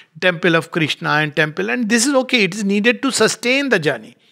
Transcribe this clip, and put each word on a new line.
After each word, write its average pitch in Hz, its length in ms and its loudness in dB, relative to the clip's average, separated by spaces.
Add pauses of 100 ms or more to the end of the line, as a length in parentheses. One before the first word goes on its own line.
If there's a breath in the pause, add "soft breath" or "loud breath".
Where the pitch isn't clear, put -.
(200 loud breath)
temple 175 340 2
of 165 160 -2
Krishna, 160 400 -2
and 151 240 0
temple, 165 360 -2
and 240 180 -2
this 233 180 2
is 285 80 0
okay. 254 300 2
It 175 100 -2
is 214 100 -6
needed 202 380 0
to 269 80 -2
sustain 247 600 0
the 214 80 2
journey. 135 380 -4 (160 soft breath)